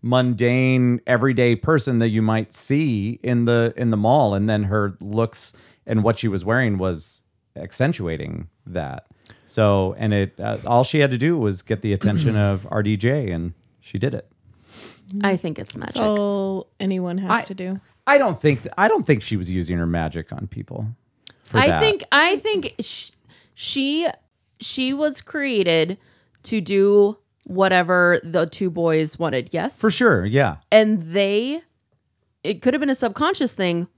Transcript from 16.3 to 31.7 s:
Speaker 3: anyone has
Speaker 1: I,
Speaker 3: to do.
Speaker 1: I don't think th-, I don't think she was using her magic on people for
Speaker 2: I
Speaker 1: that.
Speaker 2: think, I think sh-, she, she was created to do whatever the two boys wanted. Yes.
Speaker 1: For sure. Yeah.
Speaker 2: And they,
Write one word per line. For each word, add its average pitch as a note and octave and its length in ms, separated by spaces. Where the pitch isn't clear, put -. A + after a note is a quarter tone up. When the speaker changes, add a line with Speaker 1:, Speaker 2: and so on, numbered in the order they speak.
Speaker 3:
anyone F#3 380
has F#3+ 120
Speaker 1:
I, A3+ 120
Speaker 3:
to G3 120
do. F#3 260
Speaker 1:
I C#4+ 120
don't G#3+ 220
think C#3+ 220
th-, - 160
I G3+ 100
don't C4+ 180
think A#2+ 160
she - 140
was F2+ 140
using F2 280
her E2+ 80
magic E2 460
on - 140
people A2 420
for - 160
Speaker 2:
I C#4 100
Speaker 1:
that. D#2+ 140
Speaker 2:
think, G#4+ 280
I E4 260
think G4 440
sh-, - 300
she, C#4+ 520
she C4 340
was D4+ 260
created F#3+ 800
to A3 160
do G3+ 580
whatever F3+ 800
the E3+ 220
two F#3 240
boys D#3+ 480
wanted. C3+ 340
Yes. E3+ 260
Speaker 1:
For G#3+ 120
sure. F3+ 340
Yeah. G#2+ 320
Speaker 2:
And G#3+ 300
they, G3+ 600